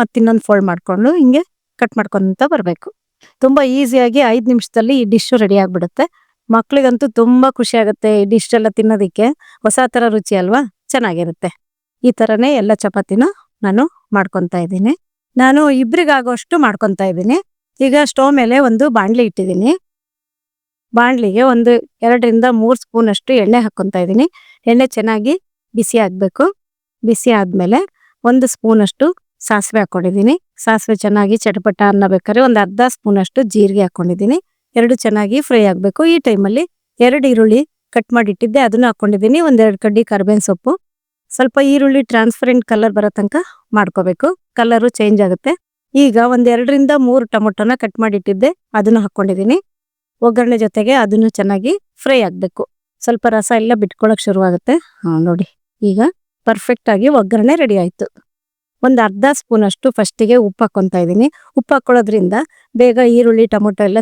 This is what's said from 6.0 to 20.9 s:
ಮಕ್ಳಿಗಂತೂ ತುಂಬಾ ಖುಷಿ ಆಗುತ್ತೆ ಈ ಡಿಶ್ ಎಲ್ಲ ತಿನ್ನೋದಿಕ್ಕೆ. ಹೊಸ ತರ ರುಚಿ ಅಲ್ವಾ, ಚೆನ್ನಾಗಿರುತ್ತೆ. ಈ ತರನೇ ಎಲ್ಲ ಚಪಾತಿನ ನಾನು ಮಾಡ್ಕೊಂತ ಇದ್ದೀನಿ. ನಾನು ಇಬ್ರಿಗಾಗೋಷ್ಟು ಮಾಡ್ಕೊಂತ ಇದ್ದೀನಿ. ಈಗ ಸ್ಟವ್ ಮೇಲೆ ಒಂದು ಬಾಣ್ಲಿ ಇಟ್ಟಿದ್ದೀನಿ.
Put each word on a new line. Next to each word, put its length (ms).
ಮಕ್ಳಿಗಂತೂ 580
ತುಂಬಾ 320
ಖುಷಿ 260
ಆಗುತ್ತೆ 340
ಈ 40
ಡಿಶ್ 280
ಎಲ್ಲ 220
ತಿನ್ನೋದಿಕ್ಕೆ. 520
ಹೊಸ 160
ತರ 100
ರುಚಿ 200
ಅಲ್ವಾ, 260
ಚೆನ್ನಾಗಿರುತ್ತೆ. 640
ಈ 80
ತರನೇ 440
ಎಲ್ಲ 180
ಚಪಾತಿನ 400
ನಾನು 200
ಮಾಡ್ಕೊಂತ 420
ಇದ್ದೀನಿ. 360
ನಾನು 260
ಇಬ್ರಿಗಾಗೋಷ್ಟು 800
ಮಾಡ್ಕೊಂತ 420
ಇದ್ದೀನಿ. 360
ಈಗ 160
ಸ್ಟವ್ 280
ಮೇಲೆ 220
ಒಂದು 260
ಬಾಣ್ಲಿ 320
ಇಟ್ಟಿದ್ದೀನಿ. 420